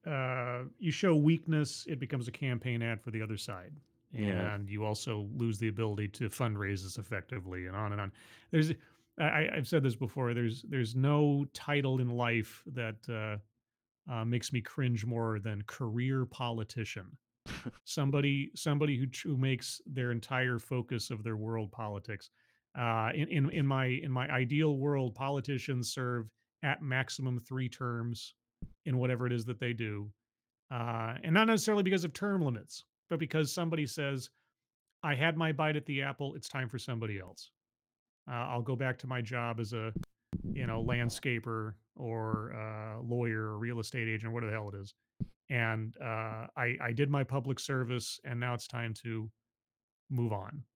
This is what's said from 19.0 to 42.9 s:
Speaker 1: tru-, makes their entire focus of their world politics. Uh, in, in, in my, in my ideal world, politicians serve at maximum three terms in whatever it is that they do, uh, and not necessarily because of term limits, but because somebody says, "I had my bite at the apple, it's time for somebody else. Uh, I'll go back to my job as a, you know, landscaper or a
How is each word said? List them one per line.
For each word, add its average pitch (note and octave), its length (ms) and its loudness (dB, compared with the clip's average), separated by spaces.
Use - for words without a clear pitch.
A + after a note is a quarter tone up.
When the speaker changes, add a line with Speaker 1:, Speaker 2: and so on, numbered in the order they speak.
Speaker 1:
tru-, C3+ 300 -2
makes C3 480 0
their B2+ 260 -2
entire B2 480 0
focus A#2 500 -2
of G#2+ 140 -6
their A2+ 140 -2
world G#2+ 340 -4
politics. G#2 580 -8
Uh, A2+ 360 4
in, D3+ 160 0
in, D3 200 4
in C#3+ 160 2
my, C3+ 200 4
in B2+ 260 0
my B2+ 200 0
ideal C#3+ 460 4
world, C3+ 380 2
politicians C3+ 760 -2
serve B2 380 -2
at C#3+ 180 0
maximum C3 580 0
three C3 280 -2
terms A#2+ 680 -4
in C3 120 2
whatever B2+ 300 2
it B2 60 2
is A2+ 120 0
that A#2 140 -6
they A#2+ 140 0
do, G#2+ 380 -4
uh, A#2 520 -2
and D#3+ 100 4
not A3 140 8
necessarily G#3+ 360 4
because F#3 220 4
of D#3+ 80 -4
term G3 280 0
limits, A#2+ 440 -2
but D#3+ 100 0
because D#3 340 2
somebody D#3+ 340 0
says, C#3 420 -2
"I D3 120 2
had D#3 220 4
my D#3+ 160 4
bite D#3 240 2
at D3 80 -2
the C3+ 180 -2
apple, C#3 320 -4
it's C3+ 140 -10
time C3 200 -2
for B2 100 -4
somebody A2 400 -2
else. F2+ 320 -14
Uh, B2+ 40 -4
I'll A#2+ 280 -2
go B2+ 140 0
back B2+ 240 0
to C3+ 80 -10
my B2+ 140 -2
job A#2 380 -2
as A2 140 -2
a, A2 200 -4
you C3 140 -2
know, A2+ 160 0
landscaper A#2 920 0
or A2+ 560 -2
a A2 500 -8